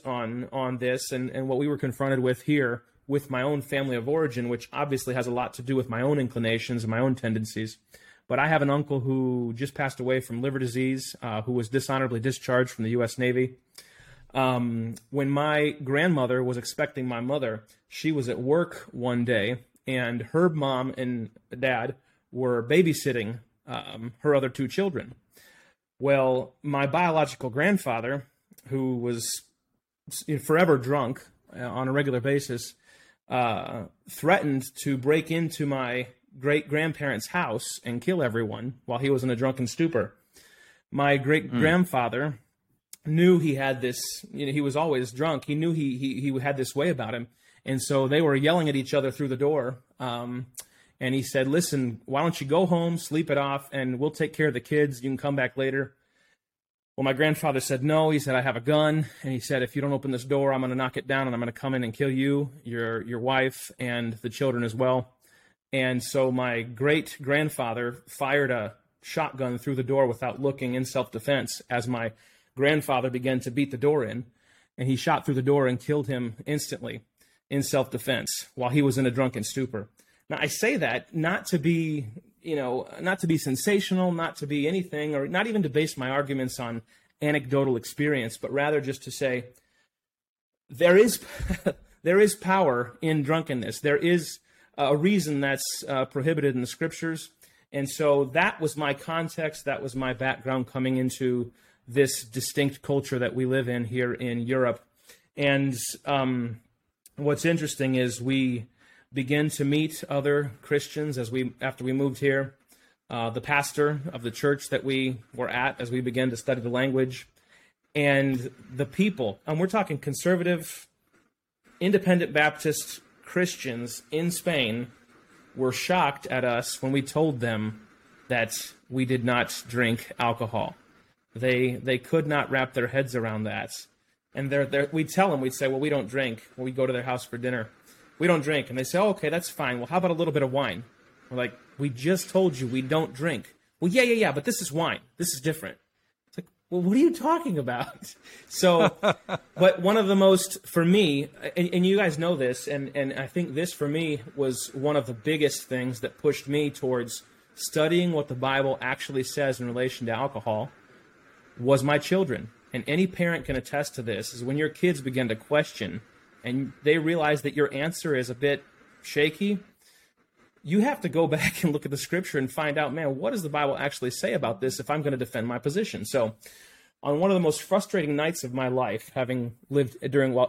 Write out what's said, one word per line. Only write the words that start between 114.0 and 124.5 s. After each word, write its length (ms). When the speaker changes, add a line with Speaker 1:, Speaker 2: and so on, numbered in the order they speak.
Speaker 1:
of 120
the 80
church 380
that 140
we 380
were 140
at 320
as 100
we 120
began 300
to 40
study 240
the 100
language, 600
and 580
the 100
people, 640
and 100
we're 100
talking 300
conservative, 880
independent 540
Baptist 640
Christians 800
in 200
Spain 560